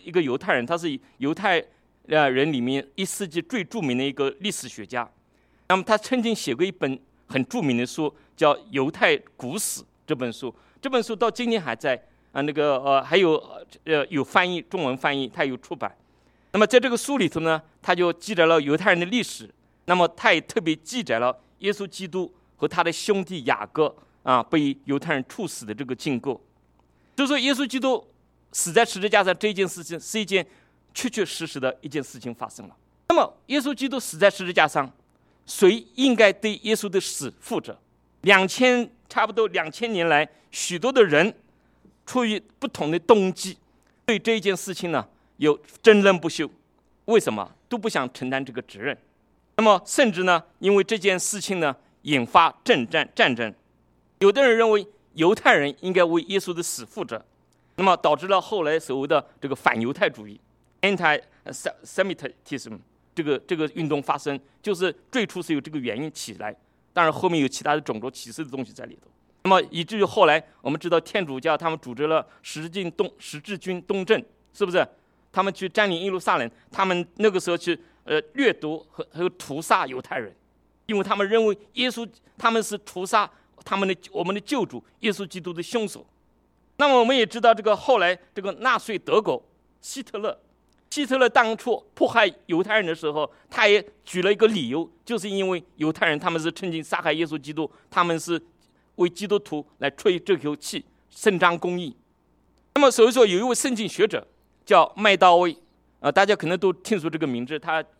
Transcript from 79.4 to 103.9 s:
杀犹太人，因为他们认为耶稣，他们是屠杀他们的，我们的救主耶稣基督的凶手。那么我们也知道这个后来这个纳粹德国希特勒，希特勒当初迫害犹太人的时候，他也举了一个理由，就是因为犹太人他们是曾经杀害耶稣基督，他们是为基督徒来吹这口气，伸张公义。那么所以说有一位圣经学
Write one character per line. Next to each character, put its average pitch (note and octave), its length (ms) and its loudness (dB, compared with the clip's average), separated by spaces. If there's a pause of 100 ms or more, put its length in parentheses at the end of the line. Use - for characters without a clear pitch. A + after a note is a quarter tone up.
杀 F#3 240 0
犹 C3 160 -10
太 - 160 -10
人， G#2 160 -8 (540)
因 G#3+ 100 -2
为 G3 60 0
他 G3 120 -2
们 G3+ 120 0
认 A3+ 180 2
为 G#3 100 2 (180)
耶 B3 160 -2
稣， A#3 180 -8 (280)
他 A#3 140 0
们 A3+ 120 2
是 G3+ 180 -6
屠 - 260 -10
杀 G#3 240 2 (340)
他 F#3+ 140 -4
们 G3 100 0
的， F#3+ 80 -2 (160)
我 F3 120 -4
们 F#3 100 -2
的 G3+ 80 -6
救 A#3 240 -2
主 - 180 -12 (180)
耶 A3 100 0
稣 G3+ 140 -8
基 F3+ 140 -14
督 F3 140 -10
的 E3 80 -8
凶 A3 260 -4
手。 - 160 -14 (760)
那 C#4+ 100 2
么 C4 120 6
我 A#3 60 4
们 C4 100 2
也 B3+ 80 4
知 C4+ 160 -4
道 A3+ 140 8
这 A3 80 0
个 G#3 140 2
后 A#3+ 240 2
来 F3+ 180 2 (160)
这 G3+ 80 -10
个 F#3+ 120 -6
纳 A3+ 260 0
粹 G#3 180 -6
德 E3 240 2
国 E3 180 -2 (420)
希 - 200 -12
特 - 160 -12
勒， G3+ 180 -6 (540)
希 D4 160 -4
特 B3+ 140 0
勒 B3 100 6
当 A3+ 260 4
初 - 380 -4
迫 - 140 2
害 G#3+ 200 4 (200)
犹 F3 160 0
太 G#3+ 140 0
人 G3+ 80 0
的 E3 100 -4
时 D#3+ 160 -4
候， D3 200 -4 (200)
他 A3 160 2
也 G3+ 180 4 (180)
举 F3+ 200 -4
了 G3+ 100 4
一 - 20 2
个 A3 120 6
理 F3 220 -2
由， D#3 200 -4 (160)
就 A#3 100 -6
是 G3+ 140 -6
因 G3 200 -2
为 F3+ 140 -4 (120)
犹 D#3 180 -2
太 F3 160 0
人 D3+ 80 0
他 E3+ 140 -4
们 E3 100 -2
是 E3 100 -2
曾 F3 200 -8
经 D#3+ 120 -6
杀 F3 160 -4
害 E3 140 0
耶 D#3+ 100 -2
稣 D#3 140 -6
基 C#3+ 160 -12
督， D3+ 160 -6 (220)
他 F3+ 120 2
们 E3 160 0
是 E3 220 -4 (540)
为 F3+ 120 2
基 F#3+ 200 -8
督 G3+ 100 0
徒 D#3 260 -6 (140)
来 C#3 140 -4
吹 F3+ 280 0
这 F#3 160 0
口 D3 200 -4
气， - 280 -10 (280)
伸 G3+ 260 0
张 F3 180 4
公 F3+ 240 -4
义。 D#3 160 -10 (800)
那 C#4+ 80 4
么 C#4 80 8
所 B3+ 180 6
以 B3+ 40 2
说 A#3 160 6
有 F3+ 100 2
一 G3+ 60 2
位 B3 100 0
圣 B3 220 -2
经 G#3 120 -4
学 F3+ 200 0